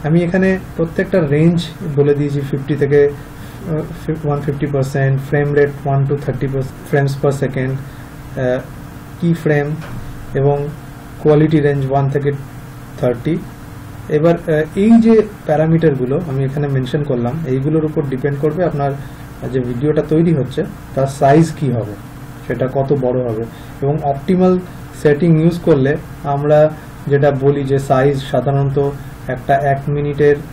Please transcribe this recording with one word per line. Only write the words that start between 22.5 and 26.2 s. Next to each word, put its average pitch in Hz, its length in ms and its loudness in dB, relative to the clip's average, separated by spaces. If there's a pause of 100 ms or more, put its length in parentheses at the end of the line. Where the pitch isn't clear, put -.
কত 139 280 0
বড় 127 220 0
হবে। 113 200 -4 (380)
এবং 147 220 0
optimal 185 560 2 (420)
setting 156 400 4
use 170 180 2
করলে 147 380 4 (260)